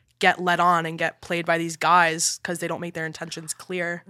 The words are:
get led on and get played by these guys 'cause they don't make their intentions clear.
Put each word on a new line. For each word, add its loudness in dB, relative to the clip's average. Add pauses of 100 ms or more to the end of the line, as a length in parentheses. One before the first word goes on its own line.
(200)
get 4
led 2
on 4
and -8
get -4
played -4
by 2
these -4
guys 4
'cause -4
they -4
don't -4
make -10
their -6
intentions -10
clear. -6